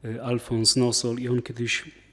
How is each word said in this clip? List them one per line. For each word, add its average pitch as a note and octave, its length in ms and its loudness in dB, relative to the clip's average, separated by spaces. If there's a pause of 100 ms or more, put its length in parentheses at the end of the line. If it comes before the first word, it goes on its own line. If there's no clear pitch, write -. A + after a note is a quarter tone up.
y, A#2 180 -6
Alfons A#2+ 540 2
Nosol A#2+ 420 2
i B2+ 100 -4
on A#2+ 140 2
kiedyś A#2 420 -4 (280)